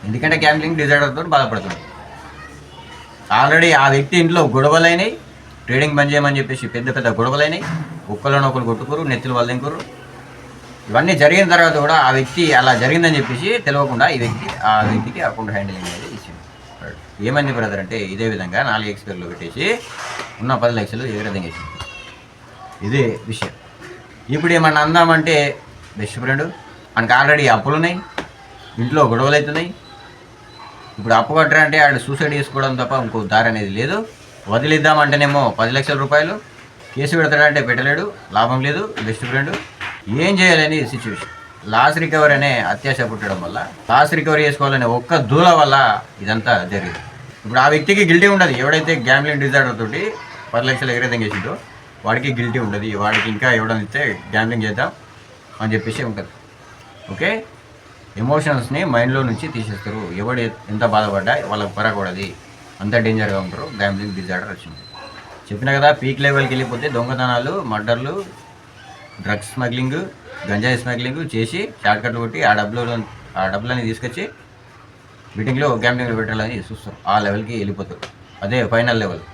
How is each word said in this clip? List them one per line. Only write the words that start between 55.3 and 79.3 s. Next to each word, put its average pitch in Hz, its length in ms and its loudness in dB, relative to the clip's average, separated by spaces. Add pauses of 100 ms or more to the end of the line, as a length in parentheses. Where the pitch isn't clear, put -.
అని 110 140 -2
చెప్పేసి 110 300 -4
ఉంటుంది. 101 240 -8 (840)
ఓకే, 208 320 -4 (720)
ఎమోషన్స్ని 143 680 0
మైండ్లో 131 380 2
నుంచి 120 260 -4
తీసేస్తారు. 107 680 -8
ఎవడు 120 240 -4
ఎ-, 113 300 -6
ఎంత 107 140 -2
బాధపడ్డా 107 600 0
వాళ్ళకి 101 280 -4
పరకూడదు, 98 500 -2 (560)
అంత 104 140 -2
డేంజర్గా 110 460 2
ఉంటారు. 95 280 -8 (100)
గ్యాంబ్లింగ్ 101 360 -4
డిజార్డర్ 92 340 -8
వచ్చింది. 85 280 -16 (760)
చెప్పిన 127 260 -2
కదా, 147 140 6
పీక్ 135 280 -2
లెవెల్కి 139 340 2
వెళ్ళిపోతే 127 340 -4
దొంగతనాలు, 127 800 -2
మర్డర్లు, 120 580 -4 (1000)
డ్రగ్స్ 101 320 -6
స్మగ్లింగ్, 127 500 -4 (460)
గంజాయి 117 280 0
స్మగ్లింగ్ 123 580 -6
చేసి 165 320 -4 (160)
షార్ట్‌కట్లు 110 340 0
కొట్టి 117 240 -6
ఆ 107 100 4
డబ్బులు, 113 500 -4 (360)
ఆ 95 80 -2
డబ్బులని 117 360 -4
తీసుకొచ్చి 120 460 -6 (1080)
బెట్టింగ్లో, 131 380 -2
గ్యాంబ్లింగ్లో 120 420 -2
పెట్టాలని 110 420 -4
చూస్తారు. 101 380 -14 (100)
ఆ 101 120 2
లెవెల్కి 104 340 -2
వెళ్ళిపోతారు. 98 480 -8 (420)
అదే 107 260 -2
ఫైనల్ 117 320 0
లెవెల్. 87 200 -6 (140)